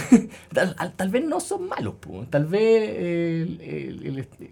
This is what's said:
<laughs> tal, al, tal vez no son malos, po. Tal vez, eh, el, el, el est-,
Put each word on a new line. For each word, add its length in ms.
<laughs> 280
tal, 260
al, 160
tal 160
vez 140
no 160
son 280
malos, 260
po. 340
Tal 180
vez, 440
eh, 560
el, 140
el, 460
el 120
est-, 220